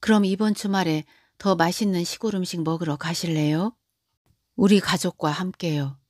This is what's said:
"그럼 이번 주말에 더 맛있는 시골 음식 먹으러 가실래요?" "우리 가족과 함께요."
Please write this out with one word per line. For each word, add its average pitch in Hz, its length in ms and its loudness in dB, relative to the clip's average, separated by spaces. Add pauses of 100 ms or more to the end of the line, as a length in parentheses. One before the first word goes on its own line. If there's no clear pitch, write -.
"그럼 214 240 4
이번 202 300 0
주말에 180 500 -2 (340)
더 196 160 2
맛있는 180 500 0
시골 208 300 -6
음식 180 280 -4
먹으러 160 340 -2
가실래요?" 165 800 -2 (800)
"우리 196 240 6
가족과 - 500 -2
함께요." 151 680 -4 (140)